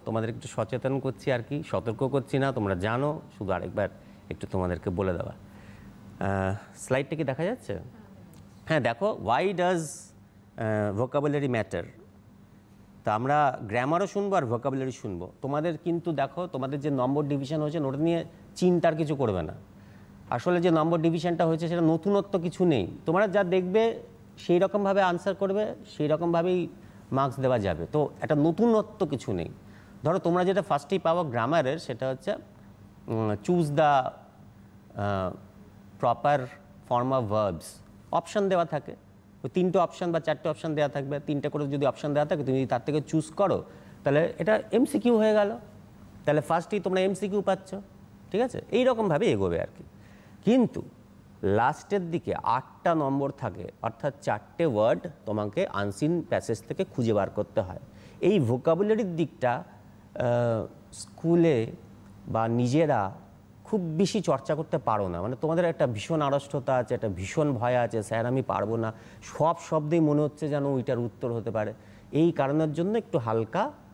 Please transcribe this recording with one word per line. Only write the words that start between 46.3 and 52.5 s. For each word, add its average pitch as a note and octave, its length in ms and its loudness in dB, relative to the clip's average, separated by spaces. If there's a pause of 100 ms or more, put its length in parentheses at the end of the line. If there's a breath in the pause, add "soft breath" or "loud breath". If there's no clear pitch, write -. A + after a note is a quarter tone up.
ফার্স্টেই E3+ 400 -2
তোমরা F#3 200 0
এমসিকিউ G3 420 0
পাচ্ছ, F#3+ 320 -2 (580)
ঠিক G3+ 80 2
আছে? - 300 -2
এই B3 140 4
রকমভাবে G#3+ 480 2
এগোবে F#2+ 280 0
আর - 60 -4 (120)
কি। - 60 -18 (600 loud breath)
কিন্তু A#3 380 2 (600)
লাস্টের D3 680 0
দিকে D#3+ 240 -2
আটটা - 600 0